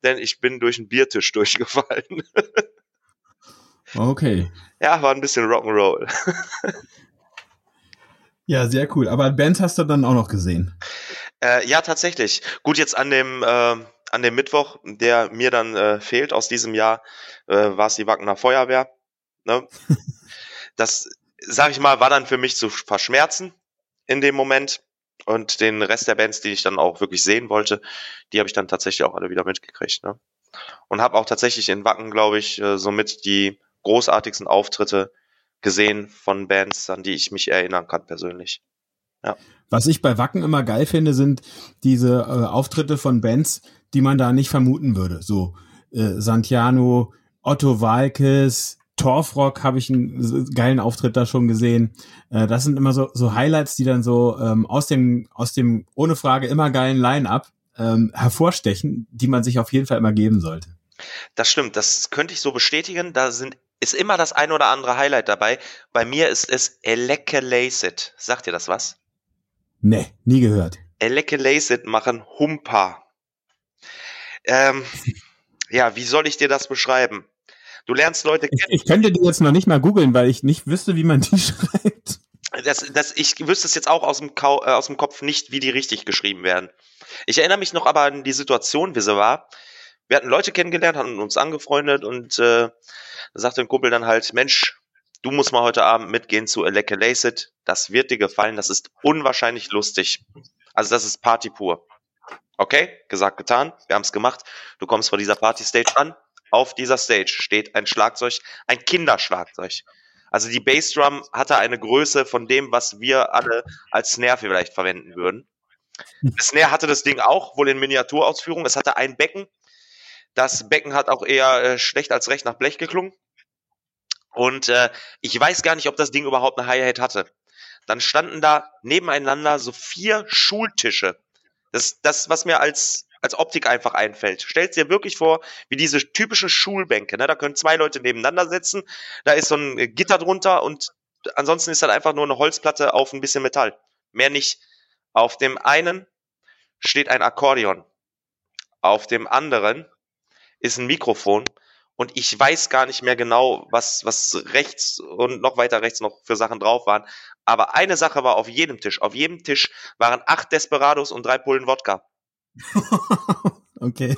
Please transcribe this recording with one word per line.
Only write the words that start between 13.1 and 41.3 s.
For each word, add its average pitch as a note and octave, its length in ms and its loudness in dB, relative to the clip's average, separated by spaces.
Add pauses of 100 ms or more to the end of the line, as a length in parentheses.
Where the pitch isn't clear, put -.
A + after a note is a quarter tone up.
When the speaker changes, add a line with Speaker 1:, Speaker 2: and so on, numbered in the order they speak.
Speaker 1:
dem, C3 320 0
äh, A#2+ 40 0
an A#2 760 0
dem A#2 120 2
Mittwoch, C#3 500 0
der A#2 460 2
mir A#2+ 200 0
dann, A2+ 260 0
äh, G#2 240 2
fehlt B2 320 -2
aus - 160 0
diesem A2+ 260 -4
Jahr, A2 280 2 (440)
äh, G2+ 300 2
war's G#2+ 200 2
die G#2+ 100 -4
Wackener G2+ 300 -2
Feuerwehr. C3 520 2 (560)
Ne? B2 240 -2 (200)
<laughs> - 280 -2 (600)
das, - 320 -2 (300)
sag C#3+ 300 2
ich C3+ 100 -8
mal, C#3 200 4
war C3 80 6
dann C3+ 180 2
für B2+ 120 0
mich B2+ 180 -2
zu A2 140 -2
verschmerzen D3+ 840 -2 (540)
in C3+ 160 -2
dem C#3 120 2
Moment. C3+ 480 0 (440)
Und A2 340 -2
den G#2+ 220 0
Rest G#2 260 -2
der A2+ 60 2
Bands, A2 260 -2
die G#2 120 -4
ich G2 100 -4
dann F#2+ 160 -2
auch E2+ 220 0
wirklich F#2 220 -2
sehen A2 280 0
wollte, G#2 320 0 (500)
die G#2 60 0
habe G#2 80 2
ich - 80 -10
dann F#2+ 140 -2
tatsächlich - 380 -2
auch - 80 -2
alle F2+ 140 -8
wieder F2+ 160 -4
mitgekriegt, - 600 -8
ne? G#2 140 -8 (680)
Und G#2 120 -2
hab A#2 140 2
auch A2 120 2
tatsächlich A#2 420 0
in G2+ 160 -2
Wacken, A2 260 -2
glaub G#2+ 240 2
ich, G#2+ 260 -4
äh, G2+ 180 0
somit G#2 460 -4
die G2 360 -2 (220)
großartigsten G#2+ 640 2
Auftritte G2+ 680 0 (480)
gesehen G#2 480 0
von G2 400 -4
Bands, G2 420 -2
an F#2 120 -8
die F#2+ 100 -6
ich - 200 -4
mich G2 160 -6
erinnern F2+ 400 -2
kann E2+ 180 -6
persönlich. F2 560 -12 (600)
Ja. G#2 120 -4 (340)
Speaker 2:
Was A2+ 160 2
ich D#3 140 2
bei B2 160 2
Wacken A#2 260 -2
immer D3+ 200 0
geil A#2 240 0
finde, D#3 280 2
sind C3+ 280 2 (400)